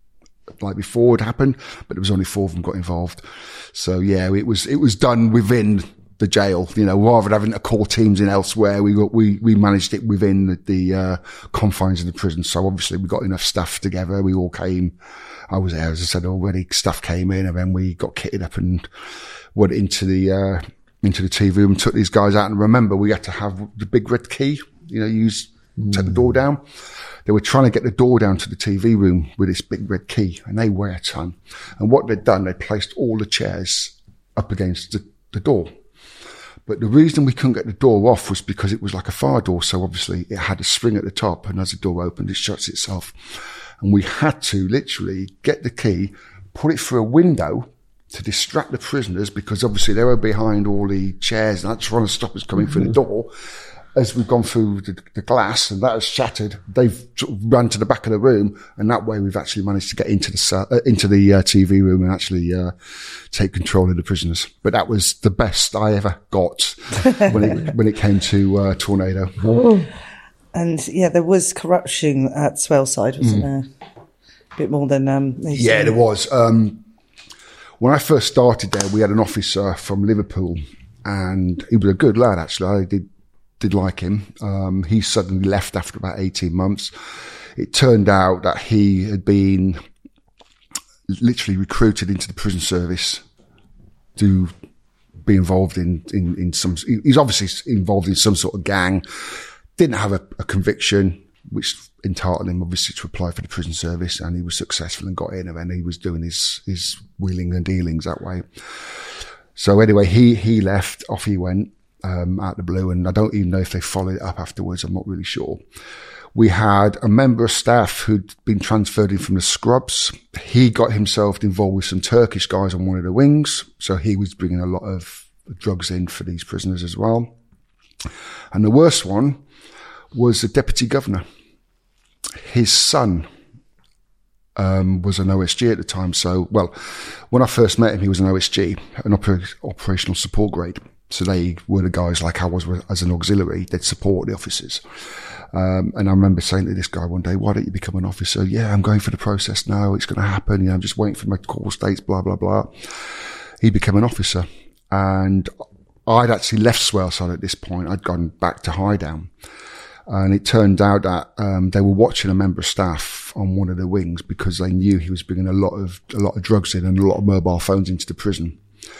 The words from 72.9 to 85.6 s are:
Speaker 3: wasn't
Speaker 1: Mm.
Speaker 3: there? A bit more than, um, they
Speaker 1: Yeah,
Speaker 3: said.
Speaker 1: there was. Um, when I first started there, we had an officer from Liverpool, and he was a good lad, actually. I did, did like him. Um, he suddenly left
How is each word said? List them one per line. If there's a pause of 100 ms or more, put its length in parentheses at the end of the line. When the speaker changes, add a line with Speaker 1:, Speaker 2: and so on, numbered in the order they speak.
Speaker 3:
wasn't
Speaker 1:
Mm. (160)
Speaker 3:
there? (640)
A
bit
more
than,
um,
they
Speaker 1:
Yeah,
Speaker 3:
said.
Speaker 1:
there
was.
Um, (920)
when
I
first
started
there,
we
had
an
officer
from
Liverpool, (480)
and
he
was
a
good
lad,
actually.
I
did, (500)
did
like
him.
Um,
he
suddenly
left